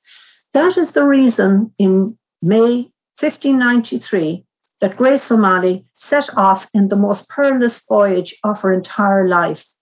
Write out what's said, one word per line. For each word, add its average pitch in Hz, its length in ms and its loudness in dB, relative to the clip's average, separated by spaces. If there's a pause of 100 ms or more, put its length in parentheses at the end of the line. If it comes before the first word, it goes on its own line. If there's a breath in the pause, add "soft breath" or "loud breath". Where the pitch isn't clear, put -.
(540 loud breath)
That 349 240 0
is 320 140 -2
the 285 100 0
reason 226 760 2
in 190 380 0 (240)
May 233 520 0 (240)
fifteen 285 420 -2
ninety-three 226 840 -2 (360)
that 196 160 -4
Grace 262 360 0
O'Malley 185 520 0 (120)
set 285 400 -4
off 190 360 0
in 202 140 2
the 196 80 -2
most 202 340 -2
perilous 262 600 -2
voyage 196 560 0
of 208 160 -4
her 190 120 0
entire 196 540 0
life. 170 400 -2 (160)